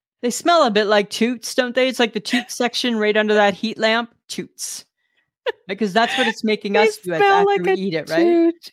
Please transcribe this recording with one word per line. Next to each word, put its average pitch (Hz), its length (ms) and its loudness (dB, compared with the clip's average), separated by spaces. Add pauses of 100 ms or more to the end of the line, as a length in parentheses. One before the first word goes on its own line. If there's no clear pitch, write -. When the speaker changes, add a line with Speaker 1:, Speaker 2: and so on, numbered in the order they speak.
(220)
Speaker 1:
They 240 80 -2
smell 330 340 2
a 240 60 2
bit 208 140 0
like 208 240 2
toots, 233 460 -4
don't 247 200 -2
they? 262 140 2
It's 254 100 -4
like 233 140 0
the 208 80 -6
toot - 300 -4
section 240 460 -4
right 208 200 0
under 214 180 2
that 202 200 4
heat 220 240 -8
lamp. 226 360 -2 (140)
Toots. - 560 -12 (840)
Because 196 260 -4
that's 226 260 0
what 254 100 0
it's - 160 -6
making 208 300 -2
Speaker 2:
They 208 140 4
Speaker 1:
us 208 100 -4
do - 180 -6
Speaker 2:
smell 403 60 2
Speaker 1:
after 403 240 4
Speaker 2:
like 403 160 0
Speaker 1:
we 359 80 0
Speaker 2:
a 381 40 2
Speaker 1:
eat 381 200 -4
it, 311 160 -6
right? 330 120 2
Speaker 2:
toot. 339 320 2 (180)